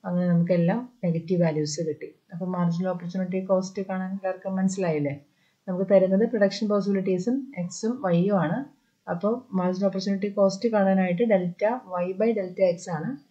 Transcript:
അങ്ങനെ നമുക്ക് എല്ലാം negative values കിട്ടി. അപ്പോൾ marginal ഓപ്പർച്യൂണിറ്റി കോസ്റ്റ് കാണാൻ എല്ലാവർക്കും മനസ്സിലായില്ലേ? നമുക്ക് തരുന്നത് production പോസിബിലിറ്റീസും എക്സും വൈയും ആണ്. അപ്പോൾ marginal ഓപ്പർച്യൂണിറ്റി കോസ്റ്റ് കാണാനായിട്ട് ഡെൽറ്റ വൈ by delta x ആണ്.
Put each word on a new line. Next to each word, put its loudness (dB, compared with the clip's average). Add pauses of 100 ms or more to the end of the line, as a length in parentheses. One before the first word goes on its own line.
അങ്ങനെ 0
നമുക്ക് 4
എല്ലാം 2 (220)
negative 0
values 0
കിട്ടി. -8 (200)
അപ്പോൾ -8
marginal 0
ഓപ്പർച്യൂണിറ്റി -4
കോസ്റ്റ് 0
കാണാൻ -4
എല്ലാവർക്കും -6
മനസ്സിലായില്ലേ? 0 (520)
നമുക്ക് -2
തരുന്നത് 6
production 0
പോസിബിലിറ്റീസും 0 (220)
എക്സും -6
വൈയും 4
ആണ്. 0 (500)
അപ്പോൾ -2 (260)
marginal 0
ഓപ്പർച്യൂണിറ്റി -2
കോസ്റ്റ് 2
കാണാനായിട്ട് 4
ഡെൽറ്റ 2 (300)
വൈ -2 (140)
by 4
delta -4 (100)
x -6
ആണ്. -6 (220)